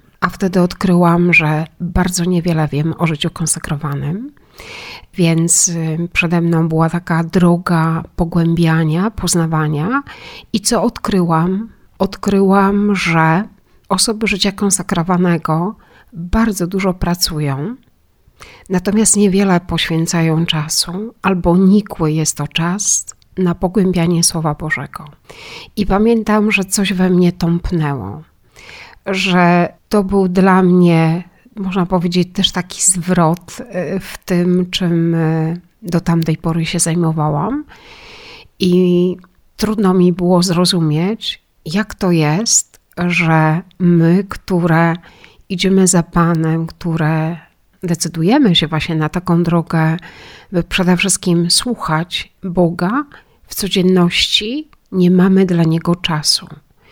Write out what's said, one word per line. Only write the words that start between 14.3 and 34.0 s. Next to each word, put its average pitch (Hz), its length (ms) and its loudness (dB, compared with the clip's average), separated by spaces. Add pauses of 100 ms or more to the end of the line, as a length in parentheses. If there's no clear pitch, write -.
konsekrowanego 175 1200 0 (380)
bardzo 185 540 -2
dużo 190 260 -2
pracują, 160 800 -4 (920)
natomiast 196 480 0
niewiele 196 420 4
poświęcają 165 880 0
czasu, 170 760 -4
albo 175 360 0
nikły 190 540 2
jest 156 260 -2
to 147 100 -6
czas - 580 -4 (320)
na 175 180 0
pogłębianie 180 680 0
Słowa 160 300 -2
Bożego. 147 520 -8 (680)
I 208 100 -2
pamiętam, 214 680 2
że 196 140 -2
coś 190 280 -2
we 185 160 2
mnie 180 220 4
tąpnęło, 156 920 -4 (840)
że 180 680 2 (160)
to 208 140 2
był 190 240 0
dla 185 360 4
mnie, 175 600 4 (320)
można 190 300 -4
powiedzieć, 180 480 0
też - 180 0
taki 180 300 -8
zwrot, 175 800 0
y, 185 400 -6
w - 260 -12